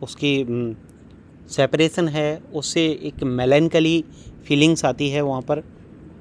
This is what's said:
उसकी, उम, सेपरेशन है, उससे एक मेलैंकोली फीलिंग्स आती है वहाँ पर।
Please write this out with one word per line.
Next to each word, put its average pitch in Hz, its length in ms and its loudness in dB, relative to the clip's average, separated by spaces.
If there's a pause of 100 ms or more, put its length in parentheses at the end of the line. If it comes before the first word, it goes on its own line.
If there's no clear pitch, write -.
उसकी, 139 420 -2
उम, 120 320 -4 (760)
सेपरेशन 156 580 0
है, 151 340 -4 (120)
उससे 160 320 -2
एक 151 380 -4
मेलैंकोली 156 840 2 (420)
फीलिंग्स 156 380 4
आती 143 240 0
है 143 120 -2
वहाँ 135 200 -2
पर। 147 220 -4 (580)